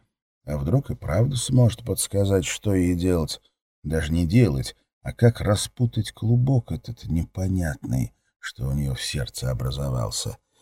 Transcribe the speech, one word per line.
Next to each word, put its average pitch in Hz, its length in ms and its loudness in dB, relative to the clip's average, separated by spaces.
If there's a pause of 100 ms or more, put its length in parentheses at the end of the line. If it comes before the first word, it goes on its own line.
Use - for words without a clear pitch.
(440)
А 73 140 -6
вдруг 87 320 0
и 120 40 -4
правда 120 420 0
сможет 123 480 2
подсказать, 98 600 0
что - 300 -2
ей 90 200 2
делать? 87 460 0 (420)
Даже 76 300 -2
не 85 140 2
делать, 78 500 2 (260)
а 65 100 -10
как - 280 4
распутать - 720 0
клубок 123 600 2
этот - 320 -10
непонятный, 82 1080 -2 (280)
что - 280 -8
у 67 40 0
нее 69 220 -2
в - 80 -8
сердце - 480 -6
образовался. 64 880 -4 (240)